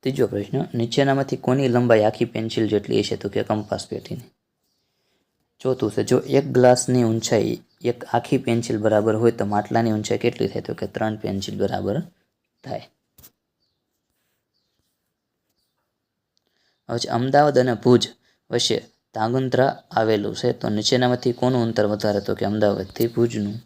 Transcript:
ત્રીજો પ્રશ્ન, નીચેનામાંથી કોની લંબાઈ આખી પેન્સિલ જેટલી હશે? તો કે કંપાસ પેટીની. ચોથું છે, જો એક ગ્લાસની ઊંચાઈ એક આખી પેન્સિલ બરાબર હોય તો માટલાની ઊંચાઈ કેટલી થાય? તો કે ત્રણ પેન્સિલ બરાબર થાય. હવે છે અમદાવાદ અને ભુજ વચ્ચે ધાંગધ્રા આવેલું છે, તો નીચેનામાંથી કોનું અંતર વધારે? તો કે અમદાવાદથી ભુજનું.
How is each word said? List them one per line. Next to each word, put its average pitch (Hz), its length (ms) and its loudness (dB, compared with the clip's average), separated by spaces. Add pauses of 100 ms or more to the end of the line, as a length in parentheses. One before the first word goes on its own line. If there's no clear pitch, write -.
ત્રીજો 131 240 0
પ્રશ્ન, 101 300 -6 (180)
નીચેનામાંથી 135 640 0
કોની 135 320 0
લંબાઈ 120 340 4
આખી 113 220 0
પેન્સિલ 113 440 -4
જેટલી 104 340 0
હશે? 107 140 -4
તો - 120 -8
કે 104 140 -4
કંપાસ 104 440 -4
પેટીની. - 440 -12 (1300)
ચોથું 127 300 -2
છે, 117 140 -2
જો 127 220 2
એક 139 260 2
ગ્લાસની 123 520 6
ઊંચાઈ 113 500 0 (300)
એક 120 200 -2
આખી 123 340 -2
પેન્સિલ 117 400 -2
બરાબર 107 360 2
હોય 113 180 4
તો 117 120 -4
માટલાની 110 480 0
ઊંચાઈ 104 260 -2
કેટલી 117 300 -2
થાય? - 140 -6
તો - 120 -8
કે - 120 -8
ત્રણ 110 300 -4
પેન્સિલ 104 420 -6
બરાબર 98 380 -2 (680)
થાય. - 220 -12 (4000)
હવે 120 100 -4
છે - 100 -6
અમદાવાદ 135 500 4
અને 127 160 2
ભુજ 123 280 6 (480)
વચ્ચે - 280 -2 (360)
ધાંગધ્રા 123 580 0 (180)
આવેલું 107 440 0
છે, 123 180 -2
તો 120 160 -6
નીચેનામાંથી 123 640 0
કોનું 123 300 0
અંતર 110 240 0
વધારે? 104 340 0
તો 104 140 -4
કે 110 100 -4
અમદાવાદથી 104 640 0
ભુજનું. 117 600 -2